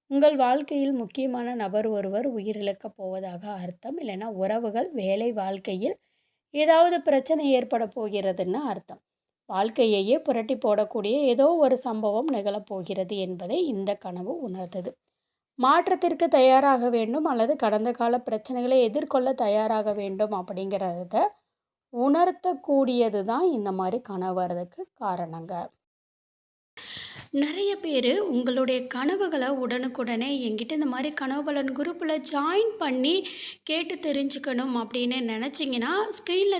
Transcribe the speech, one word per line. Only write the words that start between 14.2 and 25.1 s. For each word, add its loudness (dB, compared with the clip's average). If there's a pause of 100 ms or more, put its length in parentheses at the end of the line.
உணர்த்தது. -8 (600)
மாற்றத்திற்கு 4
தயாராக 6
வேண்டும் 0
அல்லது 2
கடந்த 2
கால 0
பிரச்சனைகளை 2
எதிர்கொள்ள 2
தயாராக 2
வேண்டும் -2
அப்படிங்கிறத -2 (680)
உணர்த்தக்கூடியது 2
தான் 0
இந்த 0
மாதிரி -2
கனவு -6
வர்றதுக்கு -6 (120)
காரணங்க. -6 (1800)